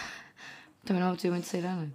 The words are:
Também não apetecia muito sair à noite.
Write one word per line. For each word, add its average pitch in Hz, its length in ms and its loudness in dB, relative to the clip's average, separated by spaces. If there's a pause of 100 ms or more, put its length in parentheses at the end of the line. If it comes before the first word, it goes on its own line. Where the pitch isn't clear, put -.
(840)
Também 180 180 4
não 185 60 6
apetecia 180 240 2
muito 175 140 0
sair 175 200 0
à 185 80 0
noite. 156 200 -2